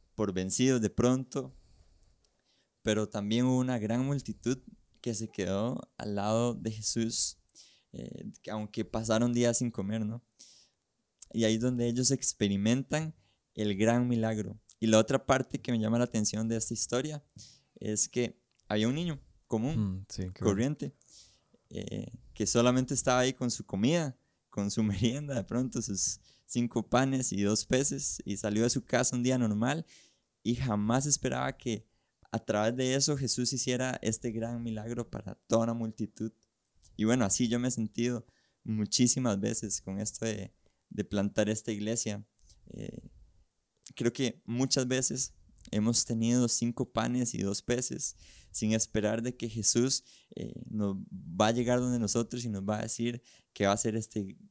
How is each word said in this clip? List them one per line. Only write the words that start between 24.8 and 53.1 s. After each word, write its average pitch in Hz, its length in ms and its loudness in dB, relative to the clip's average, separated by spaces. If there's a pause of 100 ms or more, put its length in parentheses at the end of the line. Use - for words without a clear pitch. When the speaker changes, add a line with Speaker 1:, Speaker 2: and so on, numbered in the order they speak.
Speaker 1:
<laughs> 113 340 0
merienda, 143 120 -6
de 113 100 -2
pronto 120 380 -2
sus - 380 -4 (260)
cinco 120 420 -2
panes 131 440 2
y 98 100 0
dos 104 240 2
peces, 139 580 0
y 101 120 -4
salió 107 280 0
de 123 60 4
su 120 140 0
casa 127 320 2
un 123 60 0
día 127 160 4
normal, 120 480 0 (560)
y 117 140 0
jamás 120 500 2
esperaba 131 500 0
que 110 300 -6 (460)
a 110 60 -4
través 110 380 0
de 127 180 2
eso 139 220 2
Jesús 127 360 -2
hiciera 127 500 -2
este 117 280 -2
gran 117 320 -6
milagro 117 480 -6
para 107 240 -10 (140)
toda 113 160 4
una 117 100 0
multitud. 110 580 -6 (640)
Y 104 80 0
bueno, 120 200 4
así 113 240 2
yo 120 100 0
me 123 100 0
he 123 40 -2
sentido 117 520 -2 (380)
muchísimas 110 760 2
veces 110 420 -2
con 95 160 -8
esto - 280 -6
de, 104 260 -6 (380)
de 101 140 -4
plantar 101 440 0
esta 110 240 -2
iglesia. 104 520 -4 (480)
Eh, - 280 -10 (960)
creo 120 160 2
que 127 320 -2
muchas 127 420 0
veces 127 480 -2 (380)
hemos 110 320 2
tenido 120 440 2
cinco 117 440 0
panes 120 420 0
y - 80 -4
dos 98 200 -2
peces - 540 -2 (360)
sin 110 220 0
esperar 110 480 0
de 123 140 -6
que 117 120 -8
Jesús, 117 560 2 (320)
eh, - 180 -8 (160)
nos 101 260 -2
va 92 520 -2
a 113 40 2
llegar 123 280 2
donde 123 180 0
nosotros 117 460 -2
y 120 40 -4
nos 101 140 -4
va 104 160 -2
a 113 40 -4
decir 120 400 -4 (300)